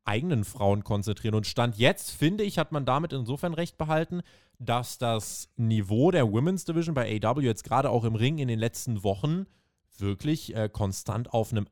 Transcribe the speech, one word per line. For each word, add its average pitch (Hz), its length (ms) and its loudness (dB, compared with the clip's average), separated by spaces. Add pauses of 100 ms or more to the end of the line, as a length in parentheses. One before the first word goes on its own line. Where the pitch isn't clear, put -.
eigenen 117 400 0
Frauen 101 400 2
konzentrieren. 104 500 -2
Und 107 140 0
Stand 120 300 0
jetzt, 131 340 4
finde 196 320 2
ich, 202 160 -2
hat 156 140 0
man 143 100 -2
damit 143 300 0
insofern 139 400 -4
recht 165 240 -6
behalten, 160 420 0 (400)
dass 117 380 -2
das 113 580 -2
Niveau 110 560 4
der 139 180 4
Women's 156 360 0
Division 165 280 -2
bei 131 100 0
A 107 40 -4
E 107 140 -2
W 123 200 2
jetzt 117 220 0
gerade 135 260 2
auch 113 140 2
im 113 120 0
Ring 131 220 2
in 135 120 -2
den 110 100 -2
letzten 110 460 -4
Wochen 151 400 0 (520)
wirklich, 101 600 -2
äh, 107 100 0
konstant 107 640 -4
auf 113 220 0
einem 104 180 0